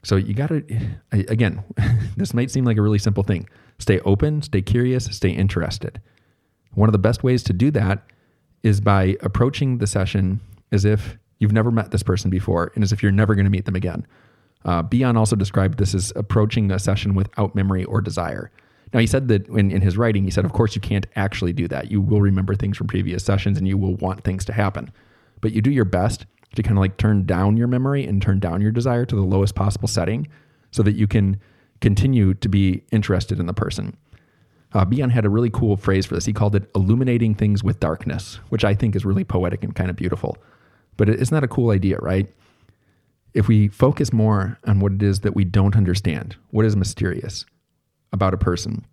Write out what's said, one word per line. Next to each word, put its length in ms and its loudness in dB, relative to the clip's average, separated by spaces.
So 140 0
you 160 0
gotta, 300 -2
I, 160 0
again, 360 0
<laughs> 260 -2
this 160 -4
might 180 -2
seem 140 0
like 120 2
a 60 2
really 160 2
simple 260 0
thing. 240 -2
Stay 220 2
open, 420 0
stay 200 -2
curious, 440 0
stay 240 -2
interested. 720 -4
One 140 4
of 40 4
the 60 4
best 240 2
ways 220 2
to 80 -2
do 200 2
that 320 0
is 180 2
by 400 2
approaching 580 0
the 80 -2
session 540 0
as 120 2
if 340 0
you've 140 2
never 180 2
met 220 -2
this 100 0
person 280 -2
before 440 -2
and 80 0
as 100 2
if 100 -2
you're 100 4
never 220 2
gonna 160 2
meet 160 0
them 100 -2
again. 300 -4
Uh, 180 0
Bion 340 2
also 200 2
described 420 0
this 160 0
as 220 -2
approaching 540 0
a 80 0
session 360 -2
without 400 -2
memory 300 0
or 160 -2
desire. 500 -6
Now, 80 2
he 60 6
said 220 0
that 200 2
in, 220 2
in 120 2
his 160 2
writing, 260 2
he 60 -2
said, 160 0
"Of 80 -2
course, 200 2
you 60 -4
can't 340 -2
actually 380 -2
do 160 -2
that. 220 -6
You 100 2
will 220 4
remember 320 2
things 220 -2
from 100 -6
previous 360 -2
sessions 360 0
and 100 0
you 80 0
will 200 0
want 280 -4
things 220 -4
to 60 -8
happen. 380 -4
But 120 -2
you 80 0
do 100 2
your 140 2
best 420 -2
to 80 -4
kinda, 180 2
like, 160 0
turn 300 2
down 320 2
your 100 0
memory 380 -2
and 140 0
turn 200 0
down 220 -2
your 100 2
desire 320 0
to 100 -4
the 80 2
lowest 320 2
possible 340 -2
setting 380 -2
so 120 0
that 140 4
you 100 2
can 320 2
continue 540 4
to 140 -4
be 420 2
interested 480 0
in 80 -4
the 60 -6
person." 420 -6
Uh, 120 2
Bion 260 0
had 140 2
a 60 2
really 200 2
cool 260 0
phrase 300 0
for 80 -8
this. 100 -4
He 80 -2
called 240 0
it 180 -2
illuminating 600 2
things 280 0
with 180 -2
darkness, 560 -4
which 160 0
I 100 2
think 220 0
is 80 -2
really 200 0
poetic 400 -2
and 100 -8
kinda 180 -4
beautiful. 460 -6
But 140 2
it, 100 0
isn't 140 0
that 100 0
a 40 -4
cool 220 0
idea, 280 2
right? 300 -2
If 140 2
we 200 6
focus 440 0
more 540 0
on 140 2
what 120 2
it 100 -2
is 180 2
that 160 -2
we 80 2
don't 320 2
understand, 600 0
what 140 2
is 100 2
mysterious 720 -4
about 220 0
a 40 -4
person 540 -4